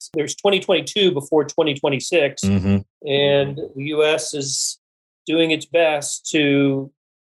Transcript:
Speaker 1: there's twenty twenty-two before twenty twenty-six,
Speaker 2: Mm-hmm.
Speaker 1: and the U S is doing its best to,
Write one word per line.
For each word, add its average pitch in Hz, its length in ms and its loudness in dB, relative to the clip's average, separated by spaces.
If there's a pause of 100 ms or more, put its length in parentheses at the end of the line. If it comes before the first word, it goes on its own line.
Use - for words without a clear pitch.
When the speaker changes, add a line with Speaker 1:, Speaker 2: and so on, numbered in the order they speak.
(140)
Speaker 1:
there's 147 200 -4
twenty 196 240 0
twenty-two 185 540 2
before 143 320 0
twenty 151 300 0
twenty-six, 143 720 0
Speaker 2:
Mm-hmm. 190 340 2 (280)
Speaker 1:
and 143 520 2 (180)
the 135 80 -10
U 151 180 0
S 156 300 0
is 139 460 -6 (480)
doing 160 240 2
its 151 160 -2
best 156 640 0
to, 139 600 2 (340)